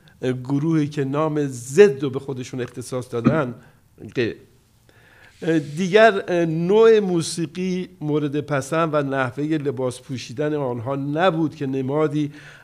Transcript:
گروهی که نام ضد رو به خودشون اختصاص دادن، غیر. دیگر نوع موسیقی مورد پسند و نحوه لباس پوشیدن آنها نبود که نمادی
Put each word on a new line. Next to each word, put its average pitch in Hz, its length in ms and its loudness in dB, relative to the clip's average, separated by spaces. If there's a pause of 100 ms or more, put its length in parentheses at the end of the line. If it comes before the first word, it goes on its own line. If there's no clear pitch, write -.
(200)
گروهی 143 680 0
که 147 160 -4
نام 147 420 0
ضد 135 560 4
رو 139 80 -2
به 127 80 -6
خودشون 127 420 -10
اختصاص 123 520 -8
دادن، 123 420 0 (600)
غیر. 113 220 -2 (1400)
دیگر 190 680 4
نوع 202 560 6
موسیقی 180 880 -2 (120)
مورد 151 400 -2
پسند 151 540 -2
و 147 80 2
نحوه 135 560 -2
لباس 131 420 -4
پوشیدن 143 540 -6
آنها 131 420 -4
نبود 156 580 0
که 143 120 -6
نمادی 143 640 0 (320)